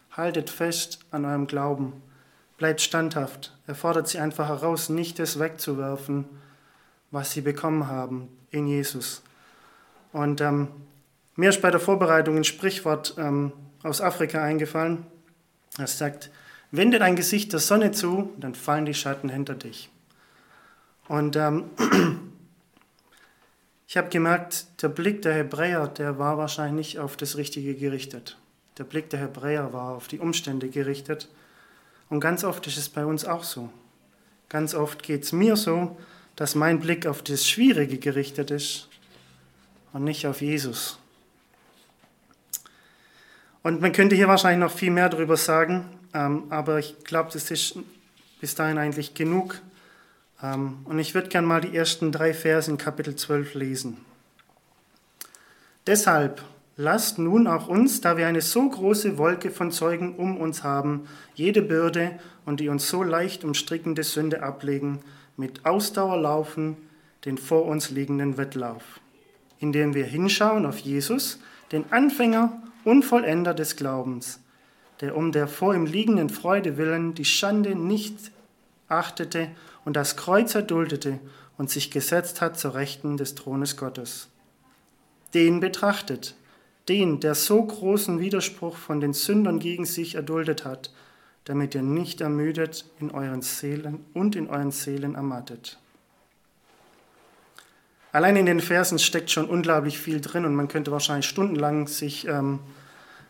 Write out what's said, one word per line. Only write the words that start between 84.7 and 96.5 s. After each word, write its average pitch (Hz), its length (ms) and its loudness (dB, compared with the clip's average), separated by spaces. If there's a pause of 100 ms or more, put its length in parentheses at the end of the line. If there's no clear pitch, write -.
Den 170 260 6
betrachtet, 185 760 -2 (520)
den, 180 320 2
der 151 140 2
so 208 300 4
großen 196 560 0
Widerspruch 180 580 -4
von 147 240 -4
den 143 120 0
Sündern 202 440 2
gegen 170 280 -4
sich 165 280 -6
erduldet 156 520 -2
hat, - 280 -12 (520)
damit 143 280 -2
ihr 135 80 -2
nicht 143 400 -2
ermüdet 156 640 -2 (140)
in 147 100 -6
euren 135 320 -6
Seelen 147 720 -6
und 202 220 0
in 160 120 -4
euren 143 240 -2
Seelen 139 440 -6
ermattet." 127 640 -8 (2250)